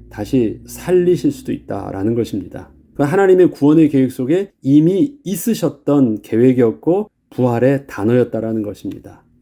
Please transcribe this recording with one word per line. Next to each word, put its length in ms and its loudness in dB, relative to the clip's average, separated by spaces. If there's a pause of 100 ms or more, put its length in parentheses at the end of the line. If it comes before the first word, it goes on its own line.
다시 580 -2
살리실 640 0
수도 220 -10
있다라는 600 -6
것입니다. 560 -6 (240)
그 100 -2
하나님의 480 4
구원의 360 4
계획 240 0
속에 400 -4 (100)
이미 640 2
있으셨던 960 -2
계획이었고 880 0 (200)
부활의 580 0
단어였다라는 760 -2
것입니다. 640 -12 (180)